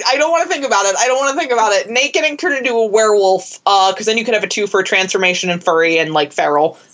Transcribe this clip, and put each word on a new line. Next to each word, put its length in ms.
I 80
don't 120
wanna 160
think 180
about 220
it. 100
I 120
don't 100
wanna 220
think 120
about 220
it. 160
Nate 240
getting 240
turned 180
into 220
a 80
werewolf, 800
uh, 320
'cause 80
then 140
you 60
could 100
have 80
a 40
two 200
for 160
transformation 640
and 140
furry 340
and, 160
like, 200
feral. 440